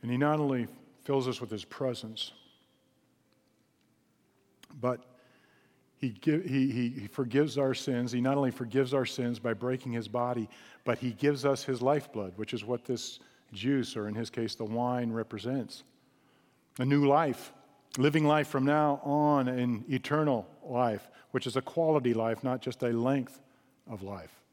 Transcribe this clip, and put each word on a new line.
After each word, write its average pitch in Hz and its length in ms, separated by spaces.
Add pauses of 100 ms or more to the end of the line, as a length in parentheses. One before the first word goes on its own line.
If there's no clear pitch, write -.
He 123 80
not 147 220
only 131 280 (360)
fills 135 240
us 123 140
with 113 80
his 107 160
presence, 113 640 (2500)
but 120 260 (920)
he 127 140
gi-, 156 360
he, 135 240
he, 120 180
he 123 180
forgives 131 500
our 135 160
sins. 123 380
He 123 100
not 135 160
only 135 140
forgives 127 420
our 131 120
sins 120 340
by 117 140
breaking 123 380
his 117 160
body, 120 400 (380)
but 117 140
he 127 120
gives 139 340
us 139 180
his 127 180
lifeblood, 120 560
which 107 160
is 107 100
what 120 220
this - 340 (320)
juice, 120 460
or 104 100
in 104 80
his 117 140
case, 113 260
the - 80
wine, 120 480
represents. 113 720 (920)
A 127 80
new 143 200
life, 139 460 (460)
living 147 280
life 147 220
from 135 160
now 147 400
on, 147 440
an 123 420
eternal 143 580 (160)
life, 120 460 (220)
which - 160
is 123 100
a 131 40
quality 151 520
life, 113 300
not 127 180
just - 220
a 120 60
length 120 520 (480)
of 101 140
life. 98 300 (200)